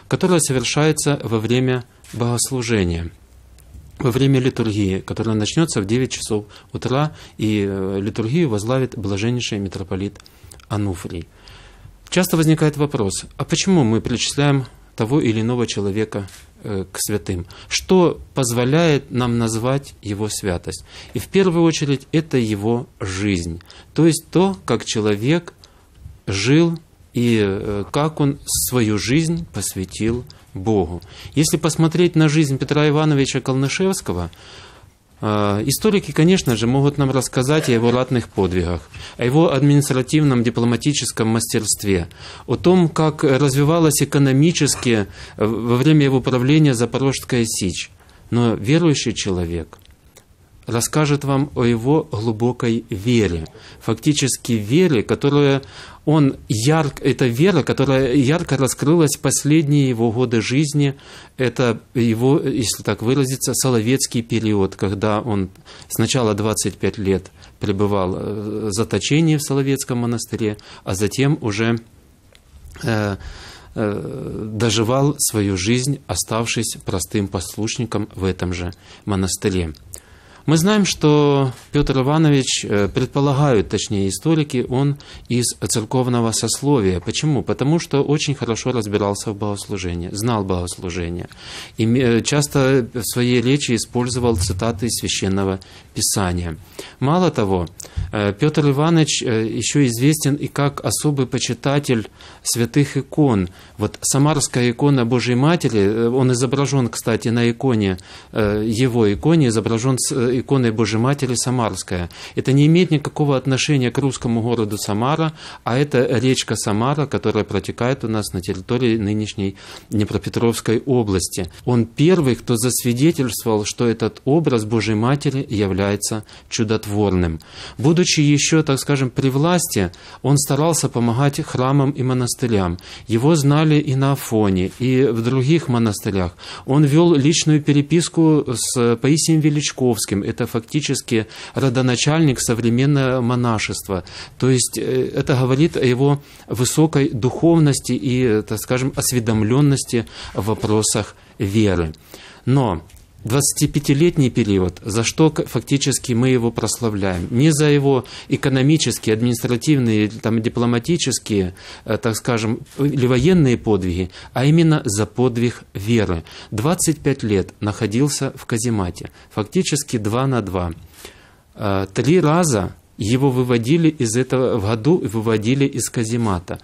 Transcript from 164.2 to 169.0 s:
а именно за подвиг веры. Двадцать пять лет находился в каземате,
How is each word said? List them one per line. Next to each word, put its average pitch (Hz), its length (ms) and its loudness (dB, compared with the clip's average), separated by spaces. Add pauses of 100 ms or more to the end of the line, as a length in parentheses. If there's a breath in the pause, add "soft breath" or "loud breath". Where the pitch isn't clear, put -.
а 123 100 -2
именно 156 400 4
за 104 220 -2
подвиг 120 580 -2 (100)
веры. 95 520 0 (260 loud breath)
Двадцать 151 480 -2
пять 135 240 -2
лет 98 380 0
находился 117 760 -2
в - 100 -18
каземате, 110 640 -4 (200 loud breath)